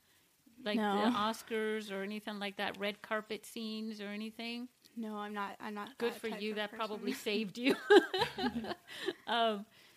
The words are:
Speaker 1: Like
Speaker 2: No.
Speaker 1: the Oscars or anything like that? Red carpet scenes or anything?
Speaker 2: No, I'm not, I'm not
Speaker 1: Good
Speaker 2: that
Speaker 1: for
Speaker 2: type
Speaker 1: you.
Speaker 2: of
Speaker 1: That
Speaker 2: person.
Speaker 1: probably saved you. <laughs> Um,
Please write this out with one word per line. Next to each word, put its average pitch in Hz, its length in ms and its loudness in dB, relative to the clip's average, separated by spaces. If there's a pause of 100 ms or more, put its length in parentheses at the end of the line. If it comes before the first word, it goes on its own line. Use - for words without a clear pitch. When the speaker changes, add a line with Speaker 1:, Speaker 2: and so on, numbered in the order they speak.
(640)
Speaker 1:
Like 208 140 2
Speaker 2:
No. 208 260 4
Speaker 1:
the 233 120 6
Oscars 214 760 -2
or 196 100 -4
anything 208 380 -6
like 196 160 -4
that? 196 240 -2
Red 202 220 -4
carpet 214 440 -4
scenes 220 540 -6
or 202 80 -6
anything? 226 580 -8 (320)
Speaker 2:
No, 214 200 -4
I'm 208 160 -6
not, 202 260 -4
I'm 214 140 -8
not 208 240 -8
Speaker 1:
Good 233 160 0
Speaker 2:
that 220 80 -12
Speaker 1:
for 226 80 -4
Speaker 2:
type 214 100 -6
Speaker 1:
you. 214 120 -2
Speaker 2:
of 208 40 -4
Speaker 1:
That 208 140 -2
Speaker 2:
person. 220 160 -4
Speaker 1:
probably 214 260 -2
saved 214 460 -2
you. 247 220 4
<laughs> - 1500 4
Um, 220 400 2 (300)